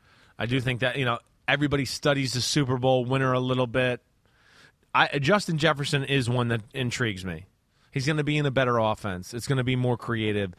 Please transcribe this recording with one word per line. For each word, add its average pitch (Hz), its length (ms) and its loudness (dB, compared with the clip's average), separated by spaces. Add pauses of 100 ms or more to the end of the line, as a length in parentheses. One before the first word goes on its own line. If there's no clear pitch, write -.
(380)
I 110 80 -4
do 131 140 0
think 123 200 -4
that, 127 160 0
you 139 80 -2
know, 120 140 0 (300)
everybody 139 380 0
studies 139 480 0
the 127 60 -2
Super 131 380 0
Bowl 127 260 2
winner 131 280 0
a 127 80 2
little 127 260 0
bit. 123 340 0 (920)
I, 147 240 4
Justin 165 400 2
Jefferson 143 460 0
is 131 260 0
one 123 180 2
that 117 120 0 (120)
intrigues 117 520 -2
me. 90 220 -8 (440)
He's 131 160 -4
gonna 151 160 0
be 151 160 0
in 147 80 2
a 139 60 0
better 123 260 2
offense. 104 560 -2
It's 117 140 -8
gonna 135 160 2
be 127 100 0
more 123 220 0
creative. 107 640 -2